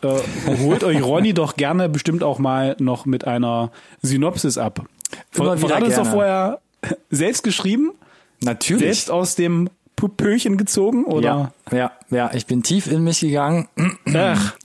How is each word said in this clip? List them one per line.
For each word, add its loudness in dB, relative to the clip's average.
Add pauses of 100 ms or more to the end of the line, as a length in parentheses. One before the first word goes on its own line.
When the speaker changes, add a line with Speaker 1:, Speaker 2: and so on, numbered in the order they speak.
Speaker 1:
äh, 0 (520)
holt 2
euch 2
Ronny 2
<laughs> -
doch 0
gerne 0
bestimmt -2
auch 0
mal 0
noch -2
mit -2
einer 0 (300)
Synopsis -2
ab. -4 (480)
Ver-, -2
Speaker 2:
Immer 2
wieder 0
Speaker 1:
verrat 2
uns 2
doch 2
Speaker 2:
gerne. -2
Speaker 1:
vorher, 0 (500)
selbst 0
geschrieben? 0 (520)
Speaker 2:
Natürlich. 0
Speaker 1:
Selbst 0
aus 0
dem 0 (260)
Pupöchen 0
gezogen, 2
oder? 0 (180)
Speaker 2:
Ja, 0
ja, 0 (180)
ja, 0
ich -4
bin 0
tief 0
in 2
mich 0
gegangen 0
<clears throat> -2
Speaker 1:
Ach. 2 (100)